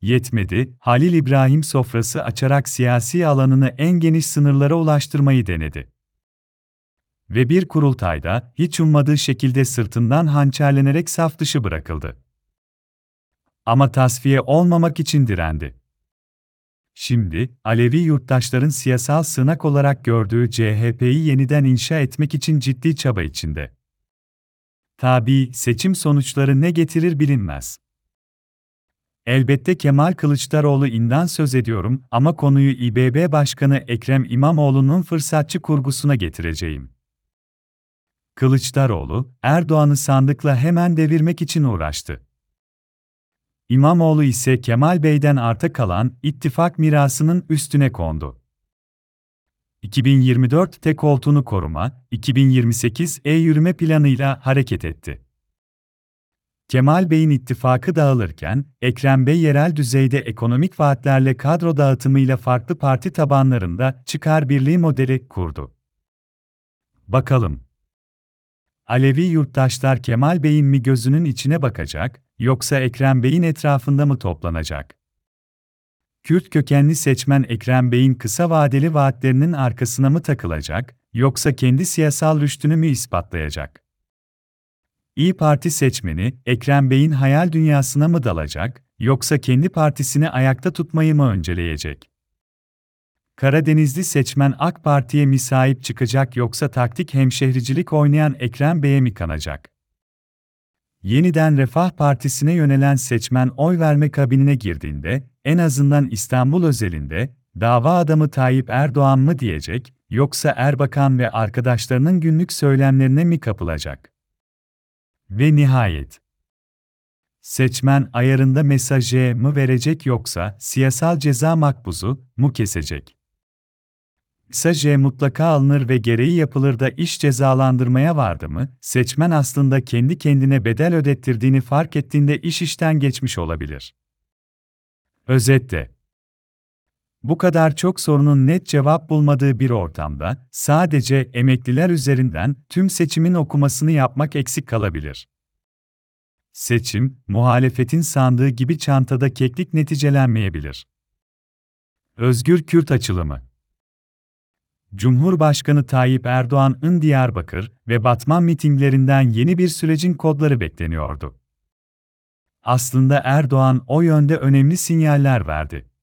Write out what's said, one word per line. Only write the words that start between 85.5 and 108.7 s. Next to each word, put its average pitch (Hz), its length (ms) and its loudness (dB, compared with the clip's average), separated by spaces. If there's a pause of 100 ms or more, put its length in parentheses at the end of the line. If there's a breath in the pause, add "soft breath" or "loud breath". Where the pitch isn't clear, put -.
seçmeni, 104 760 -2
Ekrem 135 440 0
Bey'in 139 200 2
hayal 147 420 0
dünyasına 151 560 2
mı 170 140 0
dalacak, 82 640 -6 (140)
yoksa 135 400 -2
kendi 131 300 0
partisini 151 640 -2
ayakta 131 420 -2
tutmayı 160 420 0
mı 143 140 4
önceleyecek? 85 800 -6 (1300)
Karadenizli 151 680 2
seçmen 139 540 0
ak 165 260 -4
Parti'ye 147 420 0
mi 135 120 2
sahip 131 440 0
çıkacak 127 540 -2
yoksa 123 340 -4
taktik 123 440 -4
hemşehricilik 131 800 0
oynayan 147 460 2
Ekrem 143 440 -2
Bey'e 139 180 2
mi 123 140 0
kanacak? 78 560 -8 (1300)
Yeniden 151 560 2
Refah 160 320 0
Partisi'ne 143 600 -2
yönelen 139 420 2
seçmen 127 540 -2
oy 156 300 -2
verme 151 320 2
kabinine 139 440 2
girdiğinde, 85 760 -6 (140)
en 156 140 0
azından 143 500 2
İstanbul 131 560 0
özelinde, 95 720 -4 (240)
"Dava 123 380 2
adamı 156 320 0
Tayyip 131 400 0